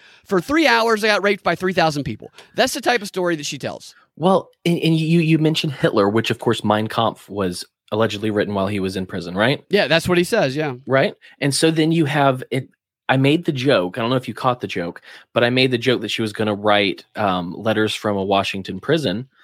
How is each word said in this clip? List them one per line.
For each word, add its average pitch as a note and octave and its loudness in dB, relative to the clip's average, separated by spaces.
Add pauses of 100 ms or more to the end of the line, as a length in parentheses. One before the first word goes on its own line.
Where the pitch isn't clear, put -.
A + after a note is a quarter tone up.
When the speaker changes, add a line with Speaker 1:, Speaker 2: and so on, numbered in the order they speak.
(260)
Speaker 1:
for G3 2
three D4+ 2
hours. A3+ 2
I A3+ 2
got G#3 2
raped G3+ 0
by F3 0
three F#3 -2
thousand D#3 0
people. - -10 (240)
That's B3 2
the C#4+ -6
type A#3+ 2
of G3+ -12
story F3 -2
that D3 -6
she D3 -8
tells. G2+ -10 (220)
Speaker 2:
Well, F3 2 (160)
and, E3+ 2
and D#3+ 2
you, D#3+ 4
you D#3+ 4
mentioned D#3 0
Hitler, A2 2
which, A2 0
of A2 -6
course, A#2 -2
Mein G#2+ 0
Kampf - -4
was F#2+ -6 (260)
allegedly G#2+ -2
written G2+ -2
while F#2+ 0
he G2+ -4
was F#2+ -4
in F#2+ -6
prison, F2 -8
right? A2+ 0
Speaker 1:
Yeah, F#3+ 2
that's D#3+ 0
what F3+ 2
he F3 4
says, E3+ 0
yeah. D3 -4 (120)
Speaker 2:
Right? C3+ 2 (260)
And C#3 0
so D#3+ 2
then D#3+ 2
you E3 2
have C3+ 2
it. B2+ -4 (400)
I B2+ 2
made C#3+ 2
the E3+ -2
joke. B2 0
I B2 -4
don't A2+ -2
know C3 0
if B2+ -4
you A2+ -6
caught B2 -2
the G#2 -4
joke, - -8 (280)
but A#2 0
I A#2+ 2
made C3 4
the B2+ 0
joke A#2 0
that G#2+ -6
she A2+ -4
was G#2+ -4
gonna G#2+ -2
write, G2+ 0 (100)
um, F2+ -2
letters G#2+ 0
from G#2 -2
a F#2+ -2
Washington G2 -2
prison C3+ -2 (160)